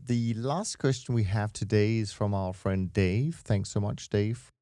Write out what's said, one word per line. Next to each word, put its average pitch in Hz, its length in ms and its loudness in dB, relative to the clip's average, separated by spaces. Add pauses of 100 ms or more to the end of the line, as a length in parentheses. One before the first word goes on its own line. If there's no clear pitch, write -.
the 117 300 0
last 143 420 -4
question 135 380 0
we 113 80 4
have 104 300 0
today 107 440 2
is 107 140 -2
from 101 240 -2
our 92 180 -2
friend 95 400 -2
Dave. 107 500 2
Thanks 98 260 0
so 107 100 -2
much, 104 300 -4
Dave, 107 420 -2 (100)